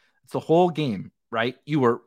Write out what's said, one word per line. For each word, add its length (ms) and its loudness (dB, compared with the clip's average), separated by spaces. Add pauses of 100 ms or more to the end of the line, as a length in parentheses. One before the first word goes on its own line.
(240)
It's 80 -16
the 80 -4
whole 280 2
game, 420 -6 (200)
right? 340 -2
You 160 -2
were 260 2